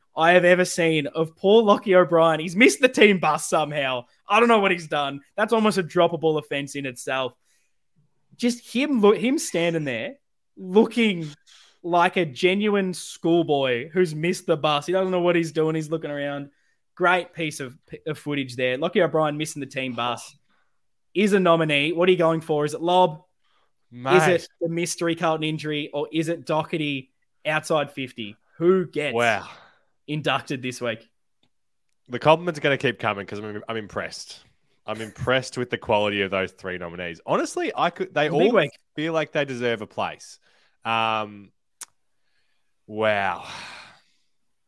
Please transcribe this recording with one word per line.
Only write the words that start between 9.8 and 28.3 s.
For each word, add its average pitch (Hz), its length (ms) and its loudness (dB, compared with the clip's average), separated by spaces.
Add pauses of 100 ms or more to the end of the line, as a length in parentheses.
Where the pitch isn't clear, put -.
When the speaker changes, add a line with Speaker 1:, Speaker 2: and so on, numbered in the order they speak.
Speaker 1:
there 123 320 -6 (420)
looking 196 720 0 (540)
like 175 360 2
a 170 80 2
genuine 190 680 0
schoolboy 151 960 -2
who's 180 240 0
missed 170 320 -4
the 165 100 2
bus. 147 300 0
He 175 60 -2
doesn't 190 200 0
know 180 100 0
what 175 140 4
he's 165 160 -2
doing. 156 240 0
He's 156 120 -6
looking 156 220 -6
around. 143 400 -8 (440)
Great 175 380 0
piece 160 280 -8
of, 127 180 -12 (280)
of 156 120 -6
footage 139 380 -6
there. 127 200 0
Lockie 180 240 0
O'Brien 156 380 0
missing 151 220 -8
the 135 60 -8
team 131 280 -8
bus 117 420 -6 (800)
is 196 180 2
a 202 80 4
nominee. 160 520 2
What 175 160 2
are 185 40 6
you 180 60 4
going 165 240 2
for? 151 220 -2
Is 147 100 -4
it 151 80 -10
lob? 180 400 2 (680)
Speaker 2:
Mate. 123 260 0
Speaker 1:
Is 160 120 6 (160)
it - 40 -20 (120)
the 170 80 -2
mystery 170 460 -2
Carlton 160 300 -2
injury? 151 500 -4
Or 143 180 -4
is 160 160 -2
it 160 160 -6
Doherty 151 680 -4 (340)
outside 151 460 -2
fifty? 123 440 -12 (220)